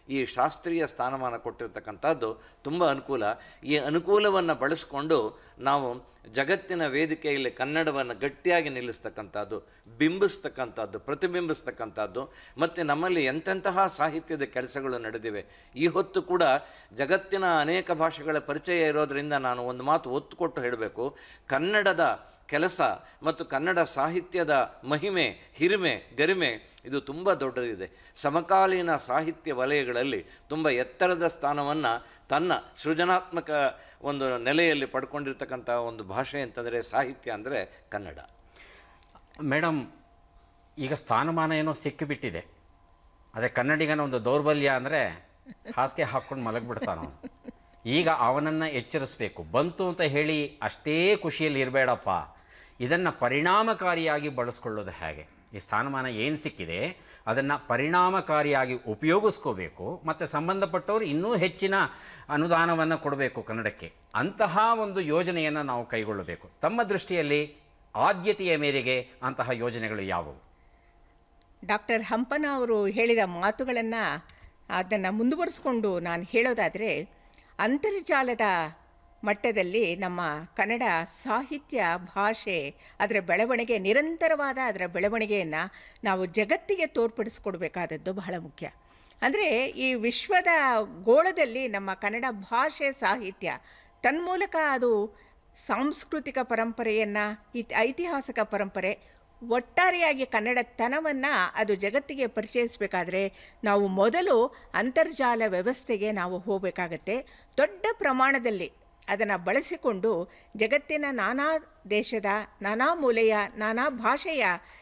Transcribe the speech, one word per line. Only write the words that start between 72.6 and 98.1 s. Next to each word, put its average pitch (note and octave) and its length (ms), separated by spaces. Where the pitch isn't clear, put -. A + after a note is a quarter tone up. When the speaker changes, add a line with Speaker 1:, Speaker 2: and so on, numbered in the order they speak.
Speaker 3:
ಹೇಳಿದ A3+ 380
ಮಾತುಗಳನ್ನು, G#3+ 1000
ಅದನ್ನು F#3 420
ಮುಂದುವರಿಸ್ಕೊಂಡು A#3 880
ನಾನು E3+ 220
ಹೇಳೋದಾದರೆ, G#3 840
ಅಂತರ್ಜಾಲದ C4+ 800
ಮಟ್ಟದಲ್ಲಿ G3+ 720
ನಮ್ಮ F3+ 240
ಕನ್ನಡ A3+ 280
ಸಾಹಿತ್ಯ, C4+ 800
ಭಾಷೆ, F3+ 800
ಅದರ G3 200
ಬೆಳವಣಿಗೆ, A3+ 580
ನಿರಂತರವಾದ C#4+ 840
ಅದರ G3 220
ಬೆಳವಣಿಗೆಯನ್ನು F#3+ 840
ನಾವು F#3+ 220
ಜಗತ್ತಿಗೆ D4+ 600
ತೋರ್ಪಡಿಸ್ಕೊಡ್ಬೇಕಾದದ್ದು F#3 1300
ಬಹಳ F#3 260
ಮುಖ್ಯ. D#3+ 320
ಅಂದರೆ, C#4 440
ಈ C4 280
ವಿಶ್ವದ B3 520
ಗೋಳದಲ್ಲಿ C4 640
ನಮ್ಮ G3 260
ಕನ್ನಡ G#3+ 360
ಭಾಷೆ, C4 640
ಸಾಹಿತ್ಯ F#3+ 640
ತನ್ಮೂಲಕ F4 540
ಅದು A#3 480
ಸಾಂಸ್ಕೃತಿಕ C4+ 880
ಪರಂಪರೆಯನ್ನು, A3 1120
ಇತ್-, A#3 220
ಐತಿಹಾಸಿಕ C4+ 640